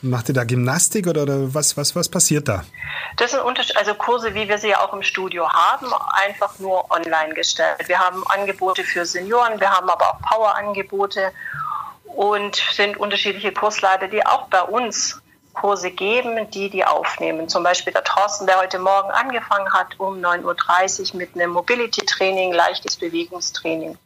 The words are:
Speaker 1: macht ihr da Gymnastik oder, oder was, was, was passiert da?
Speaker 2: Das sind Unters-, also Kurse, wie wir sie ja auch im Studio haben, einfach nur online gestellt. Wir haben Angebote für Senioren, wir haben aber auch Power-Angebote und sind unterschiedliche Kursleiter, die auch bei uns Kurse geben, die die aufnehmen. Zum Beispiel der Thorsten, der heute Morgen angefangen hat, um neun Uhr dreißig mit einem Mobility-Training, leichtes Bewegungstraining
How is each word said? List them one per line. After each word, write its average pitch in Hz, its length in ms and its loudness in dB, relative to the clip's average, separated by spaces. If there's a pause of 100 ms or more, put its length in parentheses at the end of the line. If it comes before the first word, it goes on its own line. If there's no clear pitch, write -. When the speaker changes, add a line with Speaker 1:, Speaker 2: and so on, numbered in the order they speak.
Speaker 1:
macht 123 280 -2
ihr 143 40 2
da 127 100 2
Gymnastik 127 640 2
oder, 160 180 2
oder 139 300 0
was, 151 240 0
was, 147 180 -2
was 175 140 -2
passiert 151 380 2
da? 98 160 0 (540)
Speaker 2:
Das 240 120 2
sind 269 120 0
Unters-, - 340 0
also 208 180 2
Kurse, 226 400 0
wie 208 160 -2
wir 208 80 4
sie 214 120 -2
ja 185 100 4
auch 190 120 0
im 196 120 -8
Studio 180 440 -2
haben, 196 380 2 (400)
einfach 202 320 -2
nur 190 320 0
online 160 460 0
gestellt. 160 500 0
Wir 180 140 2
haben 185 260 0
Angebote 196 580 0
für 175 220 -2
Senioren, 220 540 0
wir 190 100 4
haben 185 180 2
aber 180 260 4
auch - 100 -8
Power-Angebote 202 1080 0 (720)
und 202 540 0 (140)
sind 202 240 0
unterschiedliche 202 540 -2
Kursleiter, 190 560 2
die 208 180 0
auch - 220 2
bei 185 160 4
uns 220 580 -4 (320)
Kurse 185 380 0
geben, 220 640 -2
die 196 160 -4
die 185 120 0
aufnehmen. 165 680 0
Zum 180 120 0
Beispiel 180 320 0
der 190 100 0
Thorsten, 202 440 0
der 185 120 4
heute 185 200 0
Morgen 196 320 2
angefangen 220 600 -2
hat, 185 280 0
um 190 200 -4
neun 175 240 0
Uhr 175 120 -2
dreißig 185 580 0
mit 180 220 -8
einem 175 160 0
Mobility-Training, 190 1000 0
leichtes 175 440 0
Bewegungstraining 170 1000 -6 (100)